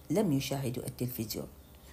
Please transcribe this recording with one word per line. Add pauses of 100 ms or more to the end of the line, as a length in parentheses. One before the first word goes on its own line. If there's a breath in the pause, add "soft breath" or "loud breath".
لم
يشاهدوا
التلفزيون، (460 loud breath)